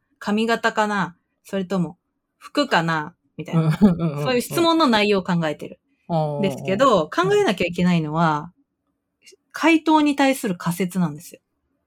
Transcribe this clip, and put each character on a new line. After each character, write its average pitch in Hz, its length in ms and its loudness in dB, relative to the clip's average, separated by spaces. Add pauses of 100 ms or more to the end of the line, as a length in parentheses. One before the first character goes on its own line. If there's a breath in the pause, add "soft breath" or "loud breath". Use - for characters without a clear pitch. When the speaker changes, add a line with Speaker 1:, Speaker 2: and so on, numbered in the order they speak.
(200)
Speaker 1:
髪 214 260 -2
型 226 260 0
か 220 140 0
な？ 196 320 -4 (260)
そ - 140 -8
れ 190 80 -6
と 190 140 -2
も 160 180 -4 (400)
服 - 300 -4
か 170 160 0
な？ 160 320 -4 (220)
み 151 80 -12
た - 80 -8
い - 20 2
な。 160 60 4 (200)
Speaker 2:
う 208 40 10
ん 202 40 8
う - 60 4
ん 165 60 -6
う 170 40 0
ん 143 120 -4
う 147 40 -4
ん。 - 20 -4
Speaker 1:
そ 202 100 -2
う - 20 0
い - 20 0
う 240 40 0
質 - 200 -2
問 330 160 2
の 320 80 2
内 214 240 2
容 202 100 2
を 185 40 -2
考 170 240 0
え 151 80 -4
て - 120 -14
る。 - 120 -20 (280)
Speaker 2:
あ 156 320 -2
ー。 - 20 -2
Speaker 1:
で 190 100 0
す - 120 -10
け 190 140 -2
ど、 220 260 4
Speaker 2:
う - 40 -8
ん。 - 20 -18
Speaker 1:
考 370 240 0
え 415 100 4
な 349 120 0
き - 80 -2
ゃ 175 40 0
い 175 40 -8
け 180 120 -2
な 180 120 4
い 165 60 2
の 151 120 -4
は、 160 400 0 (1000)
回 311 320 2
答 311 180 4
に 294 140 2
対 269 200 2
す 254 120 -6
る 185 80 -2
仮 170 200 -4
説 185 240 -4
な 175 80 0
ん 147 80 -8
で 151 60 -16
す - 140 -20
よ。 - 60 -20 (460)